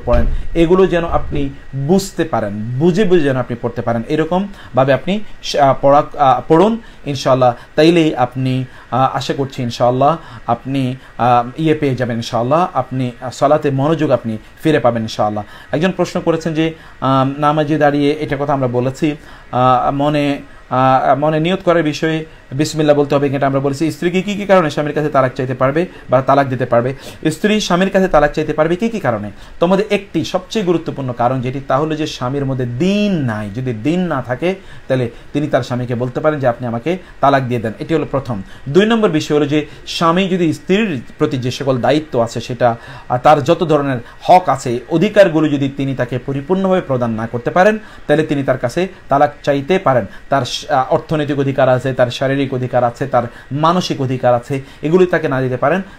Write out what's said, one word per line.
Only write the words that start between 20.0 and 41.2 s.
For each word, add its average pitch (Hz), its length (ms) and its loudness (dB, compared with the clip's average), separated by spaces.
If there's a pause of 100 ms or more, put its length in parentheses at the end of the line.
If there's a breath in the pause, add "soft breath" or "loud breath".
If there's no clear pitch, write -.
আ, 131 500 4
মনে 156 200 0
নিয়ত 180 240 0
করার 170 200 2
বিষয়ে 160 420 -2 (260 loud breath)
বিসমিল্লাহ 151 440 2
বলতে 143 200 2
হবে, 143 120 2
এটা 135 200 -2
আমরা 135 120 0
বলেছি। 143 320 -2
স্ত্রীকে 175 300 -2
কী 202 120 -4
কী 196 120 -6
কারণে 185 240 4
স্বামীর 147 240 -4
কাছে 151 160 -2
তালাক 131 240 2
চাইতে 131 200 -4
পারবে 139 320 0 (240 loud breath)
বা 127 120 4
তালাক 139 260 2
দিতে 127 180 -2
পারবে? 120 280 0 (380 loud breath)
স্ত্রী 202 280 0
স্বামীর 185 300 0
কাছে 190 180 2
তালাক 147 260 4
চাইতে 151 200 -2
পারবে 165 220 2
কী 226 140 -2
কী 220 100 -6
কারণে? 107 320 -4 (280 loud breath)
তোমাদের 185 300 2
একটি 196 360 -2
সবচেয়ে 190 400 -4
গুরুত্বপূর্ণ 151 460 -2
কারণ 123 300 0
যেটি, 127 260 -6
তা 135 100 2
হলো 156 180 -2
যে 151 120 -2
স্বামীর 135 380 -4
মধ্যে 127 200 -2
দ্বীন 190 480 0
নাই। 110 420 -4
যদি 127 180 -4
দ্বীন 143 260 -2
না 160 220 -2
থাকে, 165 340 -4 (320 loud breath)
তাহলে 127 220 0 (240 loud breath)
তিনি 147 140 -2
তার 135 160 0
স্বামীকে 123 320 -4
বলতে 127 240 -4
পারেন 151 200 0
যে, 131 80 0
"আপনি 123 200 -2
আমাকে 117 300 -4 (220 loud breath)
তালাক 139 240 4
দিয়ে 120 160 -2
দেন।" 107 200 -4
এটি 160 160 -2
হলো 143 160 0
প্রথম। 123 300 -4 (280 loud breath)
দুই 185 160 4
নম্বর 220 240 2
বিষয় 151 280 0
হলো 147 80 2
যে 151 200 0 (220 loud breath)
স্বামী 175 400 2
যদি 170 260 0
স্ত্রীর 185 480 -2 (160)
প্রতি 143 200 -2